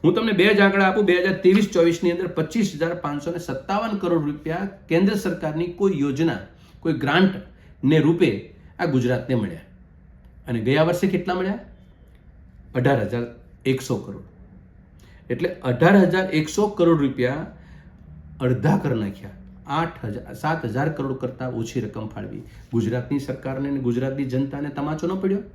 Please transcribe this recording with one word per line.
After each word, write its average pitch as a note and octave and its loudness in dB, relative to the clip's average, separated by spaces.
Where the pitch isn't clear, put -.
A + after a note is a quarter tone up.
હું E3+ 4
તમને A3+ 0
બે F3+ 6
જ G3+ 6
આંકડા G3 4
આપું, G3+ 2
બે F#3 4
હજાર F#3+ 0
ત્રેવીસ G3 6
ચોવીસની E3+ 2
અંદર E3+ -2
પચીસ E3 -2
હજાર E3 -2
પાંચસો D3 -6
ને E3+ -6
સત્તાવન G3+ -4
કરોડ E3+ 0
રૂપિયા D#3+ -6
કેન્દ્ર G3 4
સરકારની D#3+ -4
કોઈ G3 2
યોજના, C#3+ 0
કોઈ D#3+ -2
ગ્રાન્ટને D#3+ 2
રૂપે D#3+ 4
આ F3 0
ગુજરાતને B2 0
મળ્યા. F#2+ -4
અને A#2 -2
ગયા D#3 4
વર્ષે F#3+ 0
કેટલા F3+ -2
મળ્યા? F#3+ -2
અઢાર C3 4
હજાર A#2+ -2
એકસો - 0
કરોડ. - -14
એટલે B2+ 0
અઢાર E3 6
હજાર F#3 2
એકસો G3+ 0
કરોડ E3 6
રૂપિયા B2+ -2
અડધા C3 2
કરી B2 -2
નાખ્યા. - -10
આઠ E3 -6
હજાર, A2 -8
સાત D#3 -2
હજાર B2+ 0
કરોડ C3+ -6
કરતાં B2 -6
ઓછી A2+ -4
રકમ G#2+ -8
ફાળવી. G#2 -12
ગુજરાતની A#2+ -2
સરકારને C3+ -6
અને C#3 -2
ગુજરાતની B2+ -2
જનતાને C#3 -4
તમાચો D#3 -4
ન F#3+ -4
પડ્યો? G3+ -2